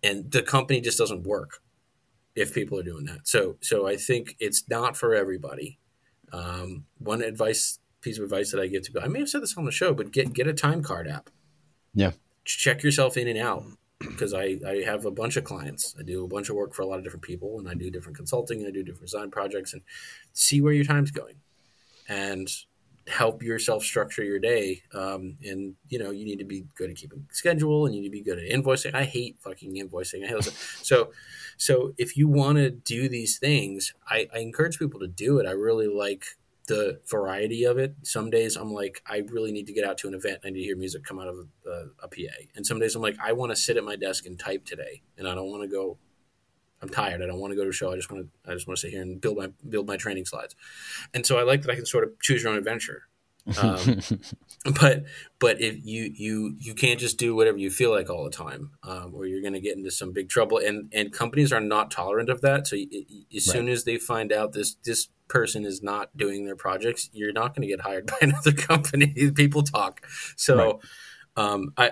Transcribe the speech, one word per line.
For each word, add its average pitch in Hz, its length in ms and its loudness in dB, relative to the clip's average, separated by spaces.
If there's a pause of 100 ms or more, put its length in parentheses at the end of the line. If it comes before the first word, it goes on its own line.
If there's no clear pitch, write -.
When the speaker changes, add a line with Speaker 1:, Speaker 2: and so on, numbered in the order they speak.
Speaker 1:
and 101 280 0
the 120 120 4
company 131 380 2
just 117 180 0
doesn't 104 240 0
work 101 400 -6 (720)
if 104 180 0
people 101 240 -2
are 87 60 -4
doing 80 220 -8
that. 73 220 -12
So, 95 340 2
so 101 260 2
I 101 80 2
think 120 420 -2
it's 104 320 0
not 120 280 0
for 113 180 4
everybody. 78 640 -4 (520)
Um, 90 540 -8 (140)
one 110 220 -2
advice, 110 580 0 (220)
piece 110 160 -6
of 107 80 -4
advice 101 260 -2
that 98 80 0
I 95 80 0
give 95 160 -2
to - 80 -12
people, - 120 -4
I 120 40 -2
may 196 120 -2
have 285 100 0
said 285 120 0
this - 160 -4
on 160 80 -4
the 123 60 -2
show, 180 220 2
but 107 180 -4
get, 131 220 0
get 123 120 0
a 156 80 0
time 151 300 2
card 85 240 -6
app. 73 220 -8 (680)
Speaker 2:
Yeah. 98 160 6 (340)
Speaker 1:
Check 139 380 0
yourself 139 320 4
in 123 140 0
and 110 100 -2
out, 113 240 -2 (540)
'cause 101 160 -2
I, 95 340 -2
I 98 180 -2
have 107 200 -2
a 101 60 -2
bunch 110 260 -2
of 110 80 -2
clients. 76 520 -6
I 76 60 -12
do 92 220 -6
a - 20 -8
bunch 101 220 -6
of 107 80 -2
work 101 160 -4
for - 80 -6
a 95 40 -2
lot 95 120 -6
of 92 80 -10
different 87 180 -12
people, 92 360 -8
and 92 100 -10
I 87 40 -8
do 87 160 -6
different 87 280 -12
consulting, 120 420 -2
and 104 80 -6
I 98 40 -8
do 95 120 -4
different 85 220 -12
design 104 260 -8
projects, 98 400 -4
and 92 120 -14 (500)
see - 260 6
where 147 140 6
your 143 100 6
time's 143 280 4
going. - 240 -10 (720)
And 98 400 -4 (580)
help - 360 2
yourself 113 400 0
structure 107 400 -2
your 101 160 0
day. 101 420 0 (120)
Um, 95 500 -6
and, 98 320 -8 (140)
you 123 100 -6
know, 101 120 -6
you 101 120 -8
need 104 160 -6
to 98 60 -10
be 98 200 -10 (100)
good 92 140 -6
at 87 60 -10
keeping - 360 -14
schedule, 151 540 2
and 120 80 2
you 101 80 -6
need 101 60 -6
to 98 40 -6
be 104 100 -10
good 92 180 -4
at 85 100 -10
invoicing. 131 440 2
I 135 100 2
hate 123 360 -4
fucking 95 360 -12
invoicing. 92 480 -8
I 98 40 -8
hate 117 160 -4
those. 104 100 -4
<laughs> - 300 -12
So, 120 280 6 (460)
so 135 400 4
if 120 200 0
you 147 100 8
wanna 143 420 6
do 120 400 -2
these 117 300 0
things, 104 540 2 (140)
I, 110 260 2
I 113 60 -4
encourage 151 400 0
people 139 220 -2
to 92 60 -6
do 107 320 2
it. 107 80 2
I 92 40 -2
really 110 360 2
like 101 380 -2 (420)
the 104 420 0
variety 107 560 0
of 123 120 4
it. 135 160 0 (100)
Some 113 260 -2
days 113 260 4
I'm 107 160 -6
like, 101 340 -4
"I 104 120 -4 (120)
really 110 220 -4
need 104 160 -6
to 101 60 -14
get 104 100 0
out 98 160 -2
to - 80 -8
an 95 60 -6
event. 95 320 -4
I 98 40 -6
need 95 100 -6
to 92 60 -6
hear 98 120 -4
music 92 260 -8
come 95 160 -10
out 92 80 -10
of 90 200 -12 (200)
a, 87 160 -8 (200)
a 92 40 -16
P 90 200 -12
A." - 280 -16
And 101 100 -8
some 113 140 0
days 110 160 0
I'm 113 60 -6
like, 107 200 -2
"I 107 120 0
wanna 120 240 -2
sit - 180 0
at 113 80 0
my 104 140 -8
desk 95 280 -4
and 90 140 -16
type 98 260 -6
today, 67 360 -14 (160)
and 95 100 -8
I 92 80 -4
don't 95 160 -6
wanna 104 160 -8
go, 95 300 -4 (840)
I'm 95 80 -12
tired. 92 320 -2
I 90 60 -2
don't 90 120 -6
wanna 101 160 -6
go 101 80 0
to 95 60 0
a 92 40 -2
show. 92 180 -2
I 92 60 -4
just 92 120 -8
wanna, 95 180 -12 (200)
I 90 60 -6
just 90 120 -8
wanna 92 120 -6
sit - 140 -6
here 98 100 -8
and 92 180 -8
build 104 180 0
my, 95 100 -6 (200)
build 107 200 -2
my 98 100 -4
training 95 280 -6
slides." - 300 -10 (580)
And 120 120 -2
so 127 120 6
I 123 60 6
like 139 200 6
that 135 80 0
I 120 40 2
can 120 100 -6
sort 113 200 4
of 110 160 -10
choose 120 220 4
your 113 100 2
own 107 40 2
adventure. 110 520 -4 (520)
Um, 101 380 4 (340)
Speaker 2:
<laughs> - 460 -2
Speaker 1:
but, 139 240 8 (360)
but 117 200 6
if 107 260 -2
you, 110 300 -4
you, 107 420 -2
you 113 180 -10
can't 120 220 4
just 120 200 -2
do 117 180 2
whatever 110 220 6
you 98 140 0
feel 120 200 4
like 95 180 2
all 85 140 -4
the 69 60 -4
time, - 420 -10 (120)
um, 90 300 -10
or 95 120 -8
you're 95 160 -4
gonna 98 180 -4
get 98 160 -2
into 95 160 -6
some 92 220 -4
big 95 160 -4
trouble. 113 300 4
And, 104 340 -2
and 104 180 0
companies 135 400 2
are 117 80 4
not 107 320 2
tolerant 107 380 0
of 127 100 0
that. 139 280 4
So 101 100 -2
y-, 98 120 -4
y-, - 140 -10 (320)
as 98 120 2
Speaker 2:
Right. - 60 4
Speaker 1:
soon 120 140 2
as 120 160 2
they 117 140 0
find 113 340 0
out 107 220 0
this, 104 220 -2 (100)
this 113 240 0 (180)
person 113 380 2
is 98 160 -4
not 104 340 -4
doing 101 300 -2
their 98 100 -6
projects, 95 560 -2
you're 104 220 -4
not 117 220 0
gonna 123 120 -2
get 98 140 -2
hired 98 240 -4
<laughs> - 20 -4
by - 140 -4
another 147 320 4
company. 143 800 4
People 147 280 6
talk. 104 420 -2 (320)
So, 113 420 6 (560)
Speaker 2:
Right. 110 160 0
Speaker 1:
um, 104 240 -2
I, - 160 6